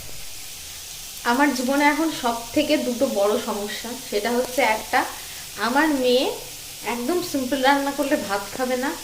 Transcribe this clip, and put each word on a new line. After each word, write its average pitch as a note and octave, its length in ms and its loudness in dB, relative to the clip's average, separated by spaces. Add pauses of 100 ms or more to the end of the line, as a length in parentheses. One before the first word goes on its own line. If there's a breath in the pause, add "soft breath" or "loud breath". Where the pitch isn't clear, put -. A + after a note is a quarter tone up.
(1200)
আমার B3+ 320 4
জীবনে C#4 300 2
এখন D4+ 260 4 (100)
সব A#3 140 0 (180)
থেকে D4 240 4
দুটো B3 380 2
বড় G#3 300 4
সমস্যা, G#3 440 -4 (200)
সেটা G#3+ 220 0
হচ্ছে B3 300 0
একটা, A#3 440 2 (520 loud breath)
আমার B3 300 4
মেয়ে C4 440 4 (560)
একদম B3 340 -2 (100)
সিম্পল C4 300 -2
রান্না C#4 360 4
করলে C#4+ 200 2 (120)
ভাত G3+ 120 0 (160)
খাবে B3+ 200 0
না, C4+ 140 -2 (120)